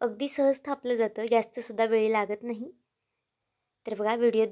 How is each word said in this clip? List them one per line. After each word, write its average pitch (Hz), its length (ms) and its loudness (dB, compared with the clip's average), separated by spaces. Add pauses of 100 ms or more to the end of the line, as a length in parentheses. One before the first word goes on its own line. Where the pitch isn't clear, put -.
अगदी 254 260 -2
सहज 277 380 0
थापलं 262 300 -4
जातं, 220 300 -2
जास्तसुद्धा 226 600 0
वेळ 220 260 4
लागत 208 320 -2
नाही. 240 280 -8 (1160)
तर 214 100 -6
बघा, 214 200 0
व्हिडिओत 220 360 4